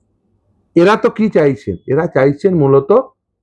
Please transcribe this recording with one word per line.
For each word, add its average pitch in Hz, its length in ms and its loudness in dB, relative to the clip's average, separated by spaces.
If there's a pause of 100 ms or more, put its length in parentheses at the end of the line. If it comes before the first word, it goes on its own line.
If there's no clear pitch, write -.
(760)
এরা 175 200 4
তো 226 140 -2
কি 220 160 -4 (100)
চাইছেন? 135 400 -2 (100)
এরা 147 200 -2
চাইছেন 143 480 -2
মূলত 139 360 2 (520)